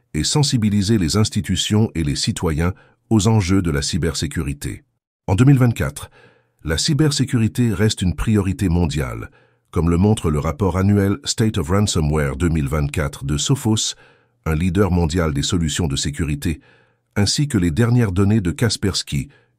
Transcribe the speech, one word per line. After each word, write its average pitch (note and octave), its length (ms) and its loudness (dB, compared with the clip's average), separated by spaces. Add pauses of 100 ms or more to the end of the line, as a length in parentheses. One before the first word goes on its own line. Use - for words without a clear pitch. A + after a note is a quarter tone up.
(160)
et D2+ 80 -2
sensibiliser G#2+ 760 0
les E2+ 200 0
institutions G#2+ 760 0
et E2 100 -2
les C#2+ 120 -2
citoyens E2+ 580 -2 (360)
aux A2 180 4
enjeux G2 340 2
de E2+ 80 0
la C#2+ 140 -2
cybersécurité. C#2+ 1000 -4 (440)
En G2+ 80 2
deux B2+ 100 6
mille C#3 140 8
vingt-quatre, G#2+ 500 -2 (540)
la D#2+ 140 -2
cybersécurité B2+ 960 0
reste G#2+ 280 0
une F2 140 0
priorité G2 520 0
mondiale, C#2+ 640 -2 (400)
comme E2+ 180 0
le E2+ 80 2
montre G#2 320 2
le D2 100 0
rapport E2 380 -2
annuel G2 460 2
State - 340 -2
of D2+ 120 -4
Ransomware D2+ 680 0
deux E2 140 0
mille D#2 180 0
vingt-quatre C#2+ 560 -4
de C#2+ 140 -2
Sophos, A2 580 -2 (500)
un D#2 100 -2
leader F2+ 340 0
mondial E2+ 440 0
des D2 100 -2
solutions E2+ 440 -2
de C#2 80 -2
sécurité, D2+ 640 -4 (560)
ainsi G#2 320 0
que A2+ 100 0
les F2 140 2
dernières A#2 400 2
données G2+ 300 2
de F2 100 -2
Kaspersky, - 760 -4 (300)